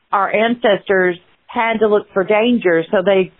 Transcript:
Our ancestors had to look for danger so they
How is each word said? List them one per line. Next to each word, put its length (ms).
Our 200
ancestors 840
had 320
to 80
look 260
for 100
danger 680
so 120
they 360